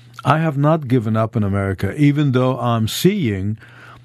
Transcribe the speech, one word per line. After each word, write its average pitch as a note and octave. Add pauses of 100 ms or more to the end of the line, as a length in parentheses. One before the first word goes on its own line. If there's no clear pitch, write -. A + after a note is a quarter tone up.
(240)
I D3
have D#3+
not D3
given A2+
up A2
in G#2+
America, G2
even D3
though B2+
I'm A#2
seeing, A2 (480)